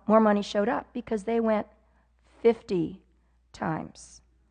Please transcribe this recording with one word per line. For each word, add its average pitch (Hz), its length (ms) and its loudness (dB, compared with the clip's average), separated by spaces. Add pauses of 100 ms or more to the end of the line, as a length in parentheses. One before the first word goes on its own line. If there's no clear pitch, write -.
more 214 100 6
money 208 240 4
showed 208 260 -2
up - 240 -6
because 226 320 -6
they 233 140 -2
went 220 300 -2 (720)
fifty 196 600 0 (500)
times - 680 -8 (300)